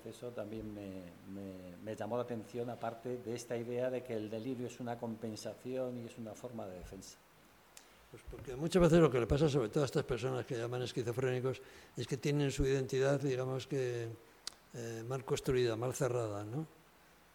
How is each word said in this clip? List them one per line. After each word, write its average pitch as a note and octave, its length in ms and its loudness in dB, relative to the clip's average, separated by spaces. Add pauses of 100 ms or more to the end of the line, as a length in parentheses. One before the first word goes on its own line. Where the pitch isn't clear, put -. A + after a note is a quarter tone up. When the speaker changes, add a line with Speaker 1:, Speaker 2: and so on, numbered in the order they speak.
Speaker 1:
Eso A#2+ 240 -10
también G#2+ 420 -8
me, F#2+ 300 -10 (320)
me, F#2 480 -10
me G#2+ 140 -6
llamó G#2+ 200 -2
la B2 60 0
atención, A#2+ 480 -4
aparte A#2 480 -4
de A#2+ 160 -4
esta A#2+ 220 -4
idea B2 340 0
de B2 140 -2
que A#2 100 -4
el G#2+ 160 -2
delirio A#2 380 -4
es - 100 -12
una A#2+ 180 -4
compensación A#2+ 1000 -6
y A#2 80 -8
es G#2+ 100 -12
una A2 160 -10
forma A2+ 340 -10
de F#2 120 -10
defensa. F#2+ 400 -14 (920)
Speaker 2:
Pues - 200 -18
porque B2 260 -8
muchas E3 240 4
veces E3+ 200 10
lo D3+ 100 10
que B2 100 4
le A2+ 60 4
pasa, C#3+ 240 6
sobre B2 180 4
todo D3+ 140 2
a - 20 4
estas - 200 0
personas B2 420 -2
que B2+ 100 -4
llaman A#2+ 240 -2
esquizofrénicos, B2+ 800 0 (340)
es B2 120 -4
que C#3+ 100 -2
tienen C#3+ 340 4
su C#3+ 140 2
identidad, C3+ 560 4
digamos C3 460 0
que, B2 420 -2 (640)
eh, A2+ 340 -6
mal B2+ 200 -4
construida, B2 500 4
mal B2 160 0
cerrada, A#2 500 0
¿no? C3 240 -4 (680)